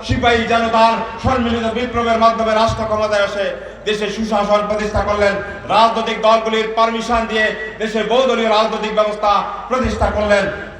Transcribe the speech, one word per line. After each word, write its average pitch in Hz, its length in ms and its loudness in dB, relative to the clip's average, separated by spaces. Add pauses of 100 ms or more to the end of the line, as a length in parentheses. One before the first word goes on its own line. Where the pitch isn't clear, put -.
সিপাহী 233 400 2
জনতার 226 500 4 (300)
সম্মিলিত 233 500 0
বিপ্লবের 233 440 0
মাধ্যমে 220 380 2
রাষ্ট্র 220 280 0
ক্ষমতায় 214 420 0
এসে 202 200 -4 (400)
দেশে 208 240 -2
সুশাসন 208 580 0
প্রতিষ্ঠা 214 320 -2
করলেন। 202 340 2 (360)
রাজনৈতিক 220 520 2
দলগুলির 220 540 2
পারমিশন 226 520 0
দিয়ে 214 280 0 (220)
দেশের 220 300 -2
বহুদলীয় 233 420 2
রাজনৈতিক 214 460 0
ব্যবস্থা 208 480 2 (240)
প্রতিষ্ঠা 226 380 0
করলেন। 202 400 0 (340)